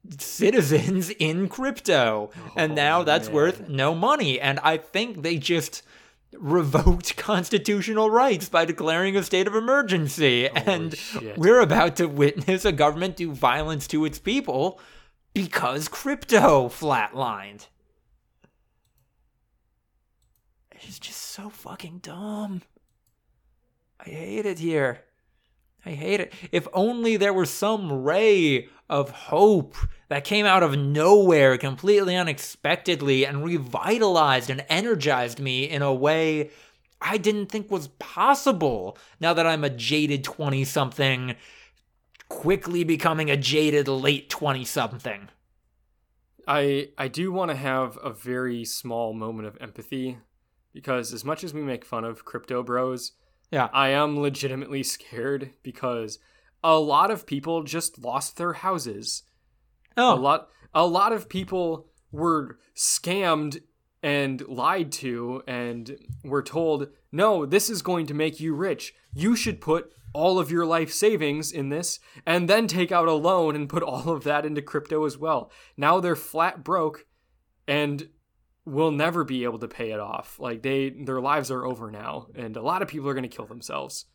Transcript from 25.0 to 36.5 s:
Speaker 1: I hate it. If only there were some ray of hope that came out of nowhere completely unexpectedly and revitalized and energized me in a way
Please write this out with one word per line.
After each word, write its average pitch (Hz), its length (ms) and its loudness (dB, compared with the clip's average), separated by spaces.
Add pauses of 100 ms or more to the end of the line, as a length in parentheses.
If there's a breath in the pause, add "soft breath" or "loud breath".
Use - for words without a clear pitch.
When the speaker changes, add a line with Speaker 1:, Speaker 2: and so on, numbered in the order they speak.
Speaker 1:
I 180 60 -14
hate 180 300 -2
it. - 120 -8 (200 loud breath)
If 170 200 0
only 226 440 2
there 202 160 4
were 185 140 2
some 185 580 -2
ray 170 640 4 (200 loud breath)
of 143 220 0
hope 185 680 4 (320 soft breath)
that 143 160 -2
came 208 220 2
out 185 160 6
of 147 140 4
nowhere 151 840 8
completely 180 580 2
unexpectedly 143 1080 0
and 143 200 -2
revitalized 160 1080 2
and 131 180 -4
energized 143 720 0
me 131 280 -2
in 143 140 -2
a 139 120 2
way 151 560 2 (500 soft breath)